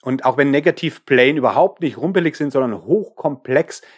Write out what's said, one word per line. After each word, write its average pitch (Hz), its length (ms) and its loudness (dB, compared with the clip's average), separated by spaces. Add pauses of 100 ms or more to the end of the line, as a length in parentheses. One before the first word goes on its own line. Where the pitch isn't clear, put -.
Und 131 240 -4
auch 131 140 0
wenn 143 120 4
Negative 147 540 0
Plane 131 340 4
überhaupt 131 440 2
nicht 147 160 -4
rumpelig 165 380 -2
sind, 143 140 -4
sondern 113 360 -2
hochkomplex, 147 960 -4 (160)